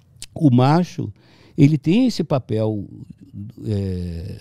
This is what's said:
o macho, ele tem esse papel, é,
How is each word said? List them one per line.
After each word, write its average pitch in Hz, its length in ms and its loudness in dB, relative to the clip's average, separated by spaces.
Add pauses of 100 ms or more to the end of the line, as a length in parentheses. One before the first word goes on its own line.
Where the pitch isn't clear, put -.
(340)
o 156 160 2
macho, 127 640 2 (460)
ele 151 200 6
tem 214 300 0
esse 202 160 -2
papel, 110 640 -4 (800)
é, 92 720 -6